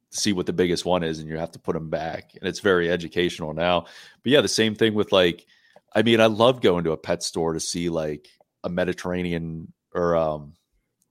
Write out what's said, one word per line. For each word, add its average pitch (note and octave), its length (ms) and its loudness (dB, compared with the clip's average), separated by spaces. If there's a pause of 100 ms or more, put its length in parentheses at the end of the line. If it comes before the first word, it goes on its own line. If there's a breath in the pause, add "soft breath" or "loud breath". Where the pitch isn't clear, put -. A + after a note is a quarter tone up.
(100)
see - 220 -2
what F2+ 140 -2
the F#2 60 -2
biggest F2 320 0
one F2 180 0
is, D#2+ 160 -4
and D#2 100 -12
you D#2+ 100 -8
have E2 140 -8
to - 60 -20
put - 180 -6
'em D#2+ 120 -8
back. D#2+ 460 -8
And F#2+ 140 -8
it's F2 120 -6
very F2+ 300 4
educational F2 640 -4
now. E2+ 280 2 (400 loud breath)
But A#2 100 0
yeah, C#3+ 80 6
the G2 80 0
same A2 260 0
thing A2 200 2
with, G#2 180 0
like, F2+ 340 4 (480 soft breath)
I A2 80 4
mean, A2+ 180 4
I A2 60 8
love A#2 340 4
going F2+ 240 2
to E2 80 0
a D#2 40 -2
pet F2 260 -4
store E2 300 -2
to D#2+ 80 -6
see, F2 280 -4
like, D#2 400 -6 (360)
a F#2 40 -8
Mediterranean F2 1040 -4 (220)
or, E2+ 220 2
um, D2+ 380 -2 (560)